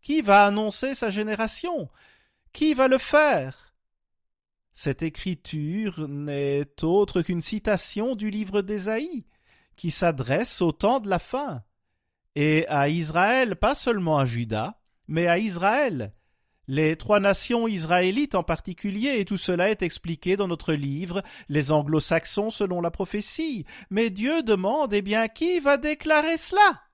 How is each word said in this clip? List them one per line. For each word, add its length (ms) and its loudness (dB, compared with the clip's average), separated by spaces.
Qui 220 0
va 240 8
annoncer 480 -2
sa 160 -4
génération ? 800 -4
Qui 180 2
va 160 2
le 80 4
faire ? 800 0
Cette 300 -6
écriture 1040 -6
n'est 760 -4
autre 380 2
qu'une 220 -2
citation 720 -2
du 140 -4
livre 320 -2
d'Ésaïe, 640 -6
qui 140 -6
s'adresse 720 -2
au 100 2
temps 260 2
de 120 -6
la 80 2
fin, 440 -6
et 340 2
à 200 2
Israël, 680 0
pas 200 0
seulement 440 0
à 60 4
Juda, 560 -4
mais 180 0
à 100 4
Israël. 760 -2
Les 280 2
trois 220 2
nations 480 0
israélites 680 0
en 80 0
particulier, 720 -4
et 60 0
tout 120 -4
cela 340 0
est 120 -2
expliqué 540 -4
dans 100 -2
notre 260 -4
livre, 500 -4
Les 240 0
Anglo-Saxons 760 0
selon 300 -2
la 120 0
prophétie. 720 -6
Mais 200 0
Dieu 340 -2
demande, 500 0
eh 80 2
bien, 240 0
qui 320 -2
va 180 4
déclarer 600 2
cela ? 460 4